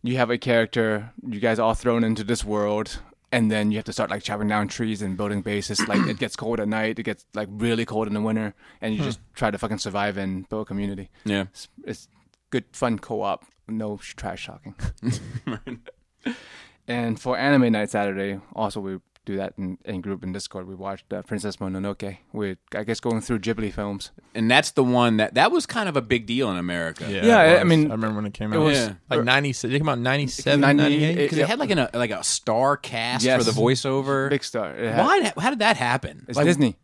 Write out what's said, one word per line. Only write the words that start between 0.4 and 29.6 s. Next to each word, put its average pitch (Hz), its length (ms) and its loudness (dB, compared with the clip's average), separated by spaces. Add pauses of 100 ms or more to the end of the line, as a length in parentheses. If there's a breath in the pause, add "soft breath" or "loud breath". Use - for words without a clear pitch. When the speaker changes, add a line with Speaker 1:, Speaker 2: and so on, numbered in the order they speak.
Speaker 1:
You 110 140 -6
guys 113 220 2
all 113 140 2
thrown 117 280 2
into 113 220 0
this 113 200 -2
world. 104 540 -2 (360)
And 113 160 2
then 107 200 0
you 107 80 -2
have 107 80 -8
to - 80 -8
start, 107 160 -2
like, 104 120 -4
chopping 104 260 -4
down 104 200 0
trees 110 320 -4
and 95 160 -4
building 101 240 -2
bases. 101 480 -4
Like, 101 180 2
it 110 120 -4
gets - 180 -6
cold 110 240 -4
at 104 80 -2
night. 110 300 -2
It 113 60 -8
gets, 107 280 -6
like, 104 180 -6
really 113 360 0
cold 110 200 -2
in 101 60 -4
the 104 80 -2
winter. 110 320 -2 (300 soft breath)
And 110 100 -4
you 208 80 -2
Speaker 2:
Hmm. 143 60 0
Speaker 1:
just 123 140 -6 (140)
try 110 160 0
to 101 60 -6
fucking 104 220 -6
survive 101 400 -4
and 95 320 -6
build 107 120 -4
a - 40 -6
community. 98 420 -6 (160 soft breath)
Speaker 3:
Yeah. 101 260 -2
Speaker 1:
It's, - 180 -20 (140)
it's - 260 -12 (420)
good, 127 220 -2
fun 117 260 -2
co-op. 101 480 -6 (200)
No 110 360 -6
sh-, - 140 -16
trash - 300 -10
talking. - 280 -18 (280)
Speaker 3:
<laughs> 120 760 -8 (1080 loud breath)
Speaker 1:
And 117 300 -2
for 127 200 -2
anime 131 340 6
night 104 180 0
Saturday, 98 500 -2 (140)
also 104 260 -4
we 95 180 -8 (260)
do 98 120 -6
that 95 200 -6
in, 92 280 -6
in 92 160 -8
group 95 240 -8
in 92 80 -6
Discord. 95 340 -10
We 95 80 -14
watched, 95 380 -10
uh, 95 100 -6
Princess 101 360 -6
Mononoke. 98 600 -6 (140)
We're, 101 240 -4 (180)
I 107 80 -4
guess, 110 160 -2
going 113 220 -2
through 113 180 -2
Ghibli 107 340 -2
films. 101 380 -6 (240)
Speaker 3:
And 113 160 2
that's 143 220 6
the 139 100 4
one 123 360 4
that, 110 160 2
that 170 180 6
was 349 120 2
kind 214 240 -2
of 147 80 -2
a 135 60 2
big 117 240 -2
deal 120 240 0
in 90 60 -2
America. 87 520 -4
Speaker 2:
Yeah, 101 160 -2
Speaker 1:
Yeah, 226 180 8
Speaker 2:
it 160 100 10
Speaker 1:
I, - 80 10
I - 20 2
Speaker 2:
was. 175 80 4
Speaker 1:
mean, 156 180 8
Speaker 2:
I 120 60 -2
remember 110 220 -2
when 104 100 -4
it 104 80 -8
came 107 180 -4
Speaker 1:
it - 40 0
Speaker 2:
out. 156 80 4
Speaker 1:
was 143 140 4
Speaker 3:
Yeah. 110 160 -2 (140)
Speaker 2:
Like, 117 140 0
ninety-six, 127 500 2